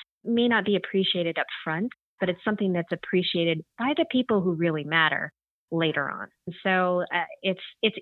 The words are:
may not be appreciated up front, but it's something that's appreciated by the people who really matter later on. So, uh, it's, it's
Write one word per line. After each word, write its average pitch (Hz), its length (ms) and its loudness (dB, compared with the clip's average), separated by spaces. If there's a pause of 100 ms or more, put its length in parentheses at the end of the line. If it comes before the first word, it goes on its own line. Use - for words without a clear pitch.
(240)
may 233 240 2
not 220 180 2
be 202 100 4
appreciated 180 600 0
up 151 80 -2 (180)
front, 170 260 -2 (300)
but 185 80 0
it's 175 160 -2
something 208 300 0
that's 170 180 -2
appreciated 170 720 0 (160)
by 262 180 0
the 330 140 2
people 247 320 2
who 180 100 2
really 160 320 0
matter 156 480 2 (380)
later 151 400 0
on. 101 180 -8 (340)
So, 180 400 2 (120)
uh, 175 100 0 (180)
it's, 185 180 -2 (220)
it's 214 200 2